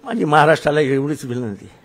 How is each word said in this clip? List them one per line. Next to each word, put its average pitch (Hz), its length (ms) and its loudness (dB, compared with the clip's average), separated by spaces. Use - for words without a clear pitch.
माझी 233 200 -4
महाराष्ट्राला 151 560 2
एवढीच 139 440 -2
विनंती 117 440 -8